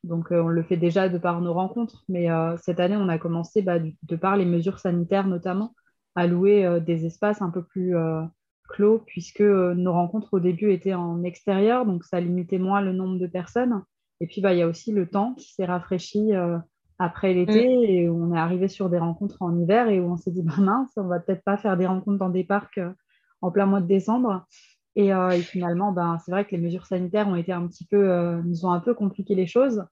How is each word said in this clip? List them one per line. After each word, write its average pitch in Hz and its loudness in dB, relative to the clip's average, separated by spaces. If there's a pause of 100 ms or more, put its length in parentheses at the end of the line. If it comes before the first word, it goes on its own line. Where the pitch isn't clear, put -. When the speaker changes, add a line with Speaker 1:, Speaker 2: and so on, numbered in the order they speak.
Speaker 1:
Donc, 170 -6
euh, 170 4
on 165 0
le 165 0
fait 175 -2
déjà 175 2
de 180 -2
par 170 -2
nos 175 -2
rencontres, 220 -6
mais, 175 0
euh, 165 0
cette 175 -4
année, 185 2
on 196 0
a 160 0
commencé, 170 -2
bah, 175 0
du, 160 -4
de 165 -6
par 196 0
les 190 2
mesures 175 0
sanitaires 180 0
notamment, 185 -4 (420)
à 175 2
louer, 190 4
euh, 175 2
des 165 -2
espaces 208 -2
un 185 -2
peu 170 -6
plus, 180 -2
euh, 160 -2 (480)
clos, 214 2
puisque, - -10
euh, 190 4
nos 180 0
rencontres 175 -2
au 190 4
début 180 2
étaient 185 -2
en 175 -4
extérieur, 202 0
donc 180 -2
ça 180 -2
limitait 180 -2
moins 196 0
le 185 -2
nombre 185 -4
de 180 -4
personnes. 190 -4 (380)
Et 165 -4
puis, 185 -8
bah, 190 4
il 175 4
y 175 2
a 165 2
aussi 170 -6
le 185 0
temps 214 -2
qui - -20
s'est 190 -4
rafraîchi, 185 -2
euh, 175 0 (420)
après 180 0
l'été, 214 4
Speaker 2:
Mm. 254 4
Speaker 1:
et 175 4
on 170 0
est 165 0
arrivé 180 0
sur 190 -4
des 175 0
rencontres 170 -4
en 170 0
hiver 208 2
et 196 2
où 175 0
on 175 -4
s'est 175 -6
dit, « 175 -4
Bah 160 0
mince, 226 2
on 190 -4
va 175 -2
peut-être 185 -4
pas 196 0
faire 202 0
des 185 2
rencontres 190 -2
dans 190 -2
des 180 -2
parcs, 202 -4
euh, 180 -6 (480)
en 180 -2
plein 196 2
mois 196 2
de 170 -2
décembre. » 196 0 (500)
Et, 196 4
euh, 185 2
et 180 2
finalement, 175 -2
ben, 170 -2
c'est 175 -12
vrai 196 0
que - -10
les 170 -4
mesures 170 -6
sanitaires 185 -2
ont 190 0
été 170 -4
un 175 -4
petit 175 -12
peu, 202 2
euh, 175 0
nous 175 -4
ont 180 2
un 175 2
peu 233 0
compliqué 202 -2
les 185 0
choses. 233 2